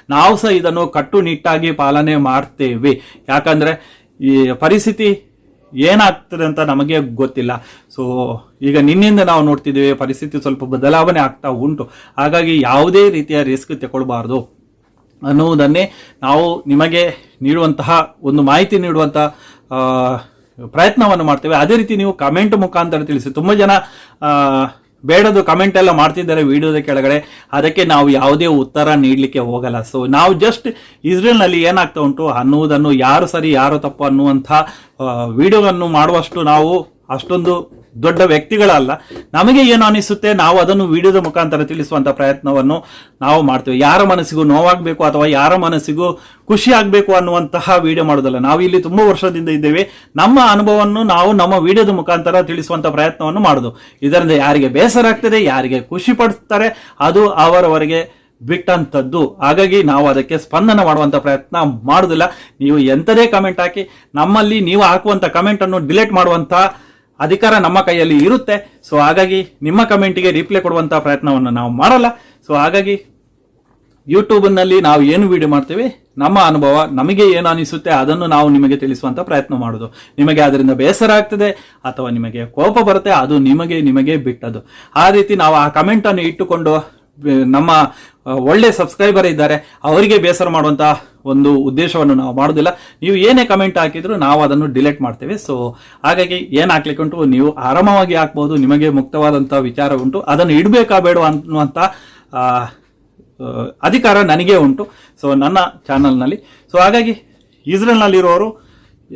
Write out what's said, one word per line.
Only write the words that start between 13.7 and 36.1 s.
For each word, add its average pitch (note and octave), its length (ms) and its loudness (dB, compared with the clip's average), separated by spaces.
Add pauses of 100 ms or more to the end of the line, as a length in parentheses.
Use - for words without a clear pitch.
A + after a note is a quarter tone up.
ತಗೊಳ್ಬಾರ್ದು B2 580 -6 (880)
ಅನ್ನುವುದನ್ನೇ D#3 640 0 (300)
ನಾವು D#3+ 460 -2
ನಿಮಗೆ E3 460 0 (280)
ನೀಡುವಂತಹ D#3+ 840 0
ಒಂದು C#3+ 180 0
ಮಾಹಿತಿ F3+ 380 2
ನೀಡುವಂತಹ, D#3 560 -2 (360)
ಆ, C3 440 -2 (520)
ಪ್ರಯತ್ನವನ್ನು F#3+ 560 2
ಮಾಡ್ತೇವೆ. D3+ 320 -2
ಅದೇ D3+ 200 2
ರೀತಿ A3 200 0
ನೀವು G3 180 -2
ಕಾಮೆಂಟ್ F#3 440 0
ಮುಖಾಂತರ E3+ 460 -2
ತಿಳಿಸಿ. C#3 260 -6
ತುಂಬ D#3+ 240 -2
ಜನ, G3+ 180 2 (500)
ಆ, D3+ 80 -2 (760)
ಬೇಡದು G3 380 2
ಕಾಮೆಂಟ್ F#3 340 0
ಎಲ್ಲ F#3 140 4
ಮಾಡ್ತಿದ್ದಾರೆ D#3+ 520 0
ವಿಡಿಯೋದ D3 320 0
ಕೆಳಗಡೆ, C#3+ 800 -4
ಅದಕ್ಕೆ D#3 300 0
ನಾವು C#3+ 260 2
ಯಾವುದೇ C#3 360 2
ಉತ್ತರ D3+ 480 0
ನೀಡಲಿಕ್ಕೆ C3+ 460 0
ಹೋಗಲ್ಲ. A#2+ 360 -6
So B2+ 360 -6
ನಾವು E3+ 220 4
just A3+ 420 -2 (280)
ಇಸ್ರೇಲ್ನಲ್ಲಿ F#3 580 0
ಏನಾಗ್ತಾ E3+ 400 -2
ಉಂಟು C#3+ 260 -2
ಅನ್ನುವುದನ್ನು, D3 640 0
ಯಾರು C#3 360 2
ಸರಿ D#3+ 240 -4
ಯಾರು C#3+ 280 0
ತಪ್ಪು D3 240 -8
ಅನ್ನುವಂಥ, C#3 480 0 (500)
ಆ, A#2+ 240 -6
ವಿಡಿಯೋವನ್ನು F3+ 640 2
ಮಾಡುವಷ್ಟು E3 560 0